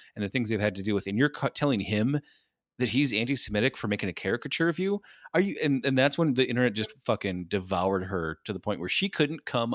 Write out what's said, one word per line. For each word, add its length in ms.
and 80
the 60
things 180
they've 140
had 140
to 80
deal 120
with, 120
and 100
you're 100
ca-, 220
telling 320
him 400
that 100
he's 220
anti-Semitic 640
for 120
making 200
a 60
caricature 560
of 100
you? 220
Are 80
you? 220
And, 220
and 120
that's 200
when 180
the 120
internet 260
just 200
fucking 420
devoured 600
her 400
to 80
the 60
point 200
where 100
she 200
couldn't 360
come 300